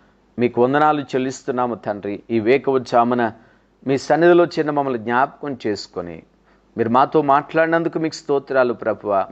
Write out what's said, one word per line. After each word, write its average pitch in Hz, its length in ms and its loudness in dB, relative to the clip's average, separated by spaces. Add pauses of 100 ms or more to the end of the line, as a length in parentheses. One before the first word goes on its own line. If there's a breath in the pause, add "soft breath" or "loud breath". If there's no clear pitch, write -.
(400 soft breath)
మీకు 120 240 2
వందనాలు 147 380 2
చెల్లిస్తున్నాము 127 720 -4
తండ్రి. 101 560 -8
ఈ 117 80 0
వేకువ 131 380 2
జామున 120 540 0 (560 soft breath)
మీ 135 100 0
సన్నిధిలో 170 480 4
చిన్న 151 260 -4
మమ్మల్ని 135 280 -2
జ్ఞాపకం 127 580 -2 (100)
చేసుకొని 87 560 -8 (540 soft breath)
మీరు 113 120 0
మాతో 143 320 2
మాట్లాడినందుకు 160 760 0
మీకు 160 160 -4
స్తోత్రాలు 131 580 0
ప్రభువా. 101 580 -2